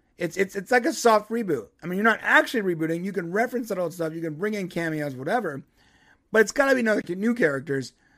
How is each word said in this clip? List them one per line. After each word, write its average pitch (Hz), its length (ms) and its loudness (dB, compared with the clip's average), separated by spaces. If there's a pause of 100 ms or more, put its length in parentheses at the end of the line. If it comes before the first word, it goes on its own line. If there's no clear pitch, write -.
(180)
It's, 170 180 -4
it's, 190 180 -2
it's 196 160 -8
like 247 160 4
a 330 60 0
soft 214 380 2
reboot. 185 380 -2 (140)
I 156 40 -10
mean, 180 100 -4
you're 202 80 0
not 220 180 4
actually 254 400 2 (120)
rebooting. 165 300 -2
You 196 80 -4
can 175 200 -4
reference 233 380 -2
that 185 80 -4
old 170 160 -4
stuff. 165 180 -4
You 165 80 -8
can 165 140 -6
bring 208 200 -4
in 190 140 -4
cameos, 156 480 -4
whatever. 151 460 -4 (680)
But 220 120 6
it's 208 100 2
gotta 269 220 4
be 254 60 2
another, 220 280 2
new 196 260 0
characters, 139 600 0 (240)